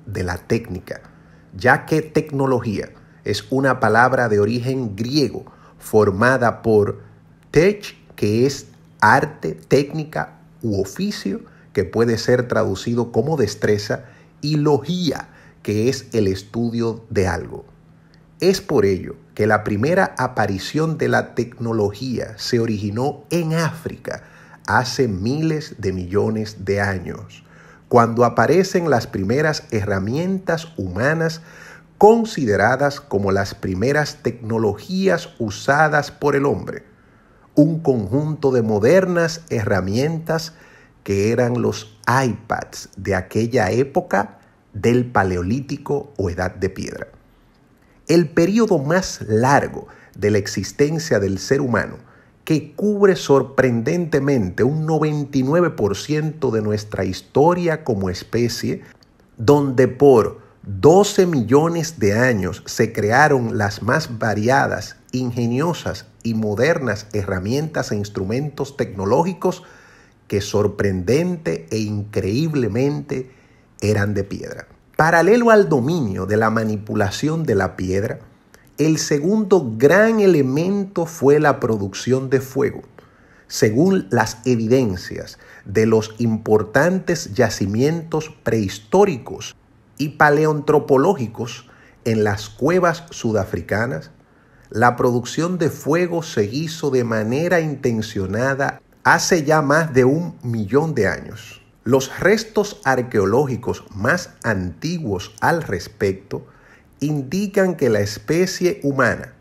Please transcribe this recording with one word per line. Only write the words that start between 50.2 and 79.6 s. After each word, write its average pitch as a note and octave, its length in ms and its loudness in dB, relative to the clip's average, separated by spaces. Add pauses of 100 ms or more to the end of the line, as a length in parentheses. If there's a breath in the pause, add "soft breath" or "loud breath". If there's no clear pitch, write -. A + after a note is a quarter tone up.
la G#2 80 2
existencia C#3+ 800 -2
del F#2+ 200 -2
ser C#3 220 -2
humano, A2 360 -2 (480 soft breath)
que - 300 -2
cubre G3+ 420 2
sorprendentemente C3 1500 0
un D#3 240 0
noventa D3+ 500 -2
y C3 60 2
nueve D#3+ 280 2
por C#3 260 -2
ciento D3+ 560 -2
de A2 100 0
nuestra G#2 420 -4
historia D#3 800 0
como G2 260 -2
especie, A#2 720 -4 (540 loud breath)
donde C3 520 4
por B2+ 580 4 (160 loud breath)
doce E3+ 600 4
millones D#3+ 760 0
de G2+ 200 2
años A#2 480 0
se G#2+ 260 -2
crearon B2 640 2
las G2+ 260 -4
más B2+ 360 -2
variadas, A2 800 0 (160)
ingeniosas B2 920 -4 (160)
y A#2 120 -4
modernas A2 800 0
herramientas A2+ 800 -4
e G#2+ 40 -2
instrumentos G#2 800 -6
tecnológicos C3+ 840 -2 (640 loud breath)
que G2+ 160 -2
sorprendente G#2 1300 -2
e A2 80 -4
increíblemente A#2+ 1500 -2 (500 soft breath)
eran G2+ 320 2
de G2 120 -2
piedra. - 420 -12 (300)
Paralelo F3 540 6
al G3+ 200 6
dominio A#2+ 560 0
de G#2 100 2
la A2 140 4
manipulación A2 920 -2
de A#2+ 100 0
la F#2+ 220 0
piedra, F#2+ 420 -4 (580 soft breath)
el D#3 220 2
segundo F3 800 2